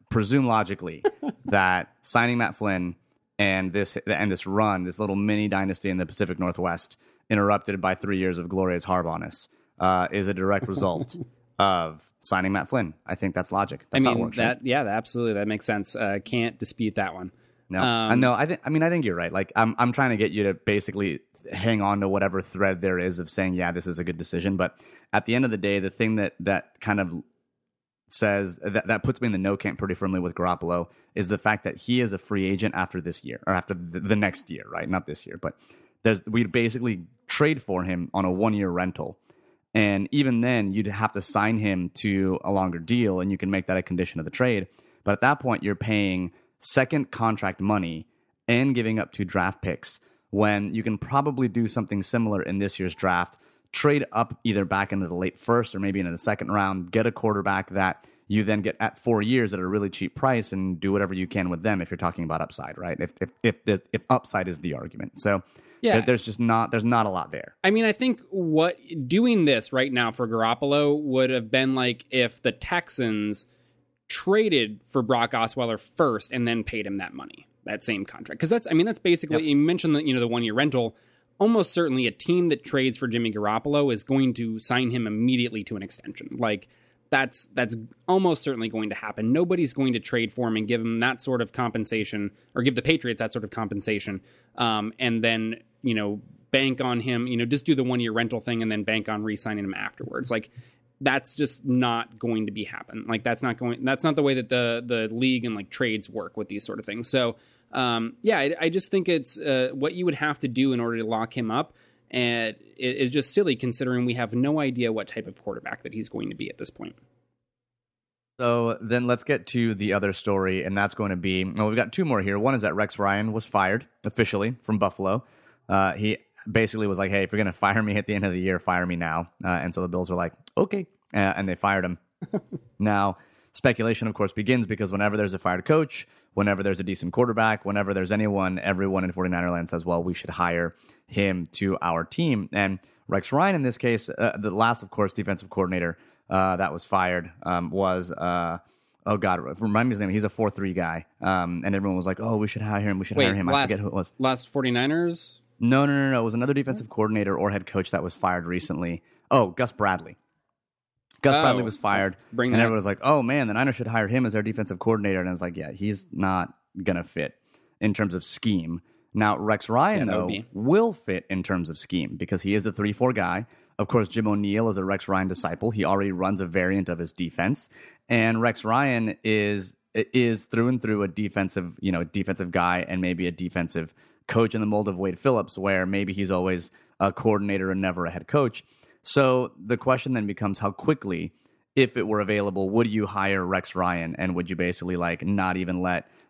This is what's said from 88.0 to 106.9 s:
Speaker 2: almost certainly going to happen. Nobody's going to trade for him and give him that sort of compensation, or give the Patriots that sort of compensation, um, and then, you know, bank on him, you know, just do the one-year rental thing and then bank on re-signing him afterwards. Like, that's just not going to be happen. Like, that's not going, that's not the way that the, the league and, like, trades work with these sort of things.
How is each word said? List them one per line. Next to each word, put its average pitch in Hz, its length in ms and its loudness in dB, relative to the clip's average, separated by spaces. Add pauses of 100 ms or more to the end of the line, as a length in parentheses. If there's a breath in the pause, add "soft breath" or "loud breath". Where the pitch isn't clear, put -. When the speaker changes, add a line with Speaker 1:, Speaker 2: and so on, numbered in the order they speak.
Speaker 2:
almost 180 360 4
certainly 117 260 -2
going 107 220 -2
to - 40 -4
happen. 110 380 -2
Nobody's 170 400 2
going 131 220 2
to 113 60 -2
trade 117 320 -2
for 120 160 -2
him 110 80 0
and 107 120 -2
give 117 120 2
him 113 200 -2
that 123 220 0
sort 127 200 -2
of 107 100 -6
compensation, 107 800 -2 (240 soft breath)
or 123 80 0
give 131 140 4
the 120 60 -2
Patriots 127 380 0
that 113 120 -4
sort 110 120 -4
of 101 60 -10
compensation, 104 720 -4 (380 soft breath)
um, 110 400 0
and 117 260 0
then, 113 320 0 (260)
you 120 120 0
know, 107 260 -2 (320)
bank 135 280 2
on 123 200 0
him, 120 260 -2
you 127 100 -2
know, 117 100 0
just 139 180 0
do 156 100 4
the 131 100 2
one-year 120 280 0
rental 117 280 0
thing 117 220 -2
and 110 80 0
then 107 140 -2
bank 110 240 0
on 107 160 -4
re-signing 104 400 -4
him 98 100 -4
afterwards. - 560 -8
Like, 110 200 -4 (500 loud breath)
that's 135 340 0
just - 300 -2
not 120 540 0
going 113 280 -2
to 101 60 -6
be 104 120 -6
happen. - 440 -12
Like, 113 160 0
that's 117 180 0
not 120 140 -2
going, 123 280 -4
that's 135 200 0
not 156 100 2
the 147 80 2
way 139 120 4
that 120 160 -2
the, 120 360 0
the 113 240 0
league 123 360 2
and, 110 100 -2
like, 98 140 -8
trades 110 400 -2
work 101 260 -10
with 107 120 -6
these 101 160 -8
sort 104 140 -8
of 107 60 -10
things. 113 240 -6